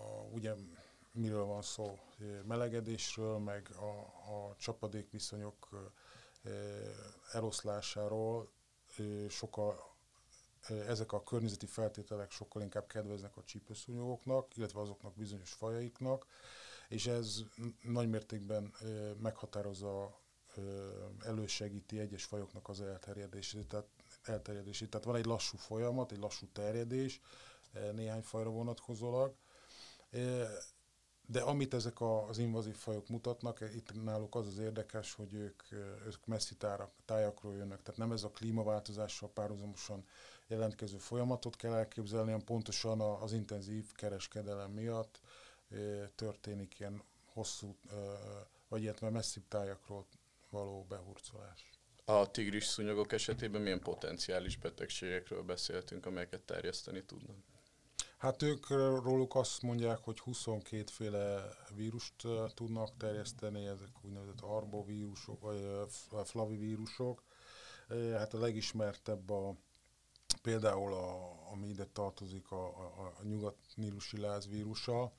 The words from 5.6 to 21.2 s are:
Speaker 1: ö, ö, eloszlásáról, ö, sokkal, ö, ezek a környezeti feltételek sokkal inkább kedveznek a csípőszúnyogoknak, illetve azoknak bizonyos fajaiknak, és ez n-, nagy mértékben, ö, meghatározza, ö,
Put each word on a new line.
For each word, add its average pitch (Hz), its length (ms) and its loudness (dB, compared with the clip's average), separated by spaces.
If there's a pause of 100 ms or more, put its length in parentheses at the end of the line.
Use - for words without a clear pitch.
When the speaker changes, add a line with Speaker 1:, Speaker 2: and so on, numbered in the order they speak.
Speaker 1:
ö, 101 40 -10 (640)
ö, 104 480 -6 (420)
eloszlásáról, 110 1160 0 (480)
ö, 104 300 -2
sokkal, - 680 0 (720)
ö, 110 60 0
ezek 110 380 0
a 104 100 2
környezeti 113 440 2
feltételek 104 640 -2
sokkal - 320 -6
inkább 101 240 -2
kedveznek 104 500 -4
a 104 80 -12
csípőszúnyogoknak, 123 1120 -2
illetve 104 240 -2
azoknak 101 360 -6
bizonyos 101 360 -6
fajaiknak, 120 760 0 (600)
és 113 180 0
ez 113 360 2 (140)
n-, 117 340 -6
nagy 120 180 4
mértékben, 104 720 0
ö, 107 340 -2
meghatározza, 101 1080 -2 (340)
ö, 98 360 -4 (300)